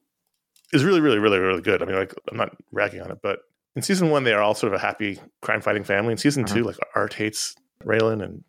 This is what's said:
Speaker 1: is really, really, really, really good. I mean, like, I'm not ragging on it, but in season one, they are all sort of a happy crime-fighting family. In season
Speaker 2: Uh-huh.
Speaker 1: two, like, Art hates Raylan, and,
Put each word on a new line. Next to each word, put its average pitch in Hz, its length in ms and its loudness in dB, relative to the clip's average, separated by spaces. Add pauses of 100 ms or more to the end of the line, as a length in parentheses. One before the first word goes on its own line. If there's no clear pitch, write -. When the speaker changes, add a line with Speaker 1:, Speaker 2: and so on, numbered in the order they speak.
(720)
Speaker 1:
is 139 120 4
really, 180 160 4
really, 131 180 4
really, 104 200 4
really 92 240 0
good. 92 200 2
I 87 40 -4
mean, 95 100 -2
like, 95 180 -4 (160)
I'm 110 60 -10
not 113 180 -4 (160)
ragging 101 300 -4
on 92 100 -12
it, 98 120 -12
but 101 180 -4 (360)
in 127 60 -6
season 180 280 2
one, 143 140 2
they 113 100 4
are 104 80 4
all 104 120 2
sort 101 200 -2
of 90 40 -2
a - 40 -4
happy 101 360 -4 (220)
crime-fighting 104 440 -2
family. 104 280 0
In 110 60 -4
season 143 260 0
Speaker 2:
Uh-huh. 101 100 -4
Speaker 1:
two, 117 100 2
like, 95 120 -4 (180)
Art 107 200 -2
hates - 400 -6 (300)
Raylan, 110 380 2
and, 90 260 -12